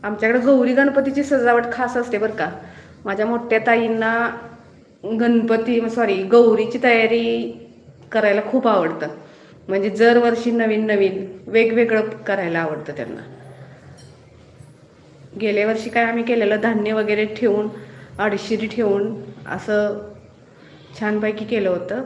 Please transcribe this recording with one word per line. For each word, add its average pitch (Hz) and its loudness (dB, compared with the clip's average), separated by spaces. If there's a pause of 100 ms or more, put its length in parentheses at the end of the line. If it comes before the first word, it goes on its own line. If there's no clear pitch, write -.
आमच्याकडं 220 0
गौरी 254 4
गणपतीची 277 2
सजावट 240 2 (100)
खास 247 -4
असते 240 -2
बरं 214 -2
का. 170 -4 (540)
माझ्या 196 -2
मोठ्या 233 0
ताईंना 226 0 (880)
गणपती, 233 2
सॉरी, 202 0
गौरीची 226 4
तयारी 233 2 (600)
करायला 208 2 (100)
खूप 254 2
आवडतं. 165 0 (600)
म्हणजे 196 0
दरवर्षी 233 4
नवीन 220 0
नवीन 196 0
वेगवेगळं 226 2
करायला 190 -4
आवडतं 151 -6
त्यांना. 143 -10 (2250)
गेल्या 208 0
वर्षी 220 -2
काय 233 2
आम्ही 233 -2
केलेलं, 214 0
धान्य 214 0
वगैरे 214 0
ठेवून, 214 -2 (500)
अडशिरी 214 -2
ठेवून 208 -2 (240)
असं 208 -4 (920)
छानपैकी 214 -2
केलं 208 -2
होतं. 180 -4